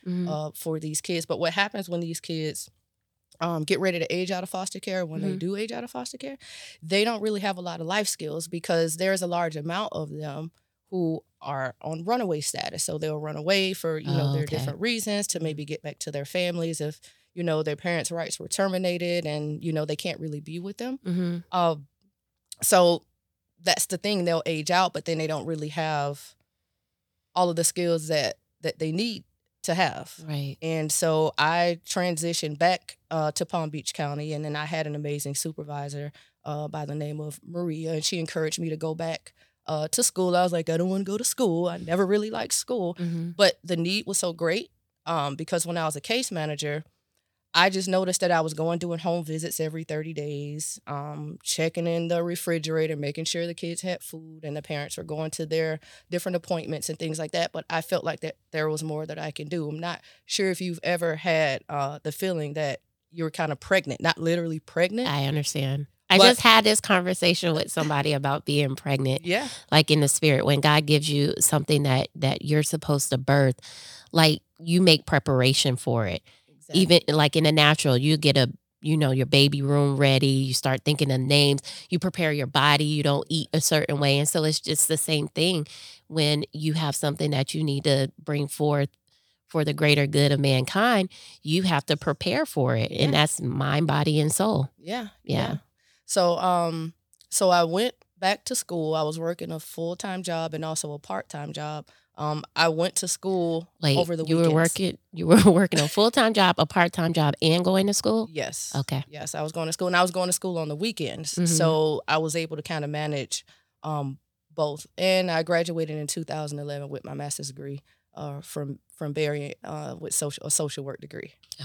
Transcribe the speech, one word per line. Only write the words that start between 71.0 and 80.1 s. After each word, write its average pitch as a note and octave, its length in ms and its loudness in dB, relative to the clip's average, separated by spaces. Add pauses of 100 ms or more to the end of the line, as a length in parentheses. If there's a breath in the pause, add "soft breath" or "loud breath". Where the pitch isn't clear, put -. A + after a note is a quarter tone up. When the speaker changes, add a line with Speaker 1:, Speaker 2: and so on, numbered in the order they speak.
Speaker 1:
you C#3+ 300 2
something D3 440 2
that, C3+ 320 2
that C#3 280 -2
you're D3+ 200 2
supposed D3 480 0
to C3 80 2
birth, C3+ 400 4 (520 loud breath)
like, D#3+ 300 6 (180)
you E3+ 220 2
make E3+ 240 8
preparation C3 720 4
for A#2 320 0
it. F2 140 -4 (260 soft breath)
Speaker 2:
Exactly. - 340 -2
Speaker 1:
Even, F3 200 8 (140)
like, D3+ 200 4
in D#3+ 100 4
the D3+ 60 6
natural, D3 460 6
you D3+ 200 4
get D3 200 4
a, C3 140 4 (300)
you D#3 160 0
know, D3+ 140 4
your C3 140 2
baby C#3+ 380 4
room C#3+ 340 2
ready. C3+ 300 6